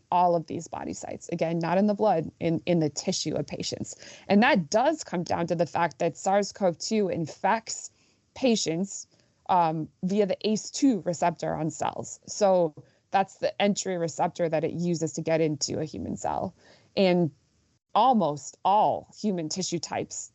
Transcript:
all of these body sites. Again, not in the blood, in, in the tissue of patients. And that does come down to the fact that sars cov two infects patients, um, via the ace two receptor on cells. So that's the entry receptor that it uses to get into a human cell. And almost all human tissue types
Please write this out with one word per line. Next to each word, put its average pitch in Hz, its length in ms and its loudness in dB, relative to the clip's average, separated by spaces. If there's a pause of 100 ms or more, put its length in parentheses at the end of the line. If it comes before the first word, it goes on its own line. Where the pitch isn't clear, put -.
(100)
all 180 240 4
of 165 120 -2
these - 220 -8
body - 240 -8
sites. - 380 -12
Again, 170 280 -2
not 165 200 2
in 202 80 4
the 208 80 2
blood, 196 360 2 (100)
in, 165 260 0
in 175 140 4
the 151 100 2
tissue - 440 -4
of 147 120 -2
patients. - 500 -8 (320)
And 202 140 8
that 240 280 4
does 294 340 2
come 175 180 -4
down 170 260 -2
to 180 60 0
the 165 120 2
fact 170 320 -2
that 170 180 0
sars 196 360 0
cov 180 260 0
two 214 300 0
infects - 840 -2 (440)
patients, 196 720 0 (420)
um, 165 400 2 (140)
via 196 240 2
the 180 100 -2 (120)
ace 214 220 -2
two 240 340 2
receptor 165 500 -2
on 156 160 -2
cells. - 560 -8
So 180 480 2 (360)
that's 196 260 0
the - 160 -2 (100)
entry 196 360 0
receptor 170 500 -2
that 156 160 0
it 156 80 -2
uses 165 400 -2
to - 80 -8
get 160 200 2
into 151 380 -2
a 165 60 -4
human - 320 -8
cell. - 380 -6 (420)
And 180 340 4 (640)
almost 196 680 2
all 180 540 2
human 175 300 -2
tissue 170 300 -4
types - 560 -8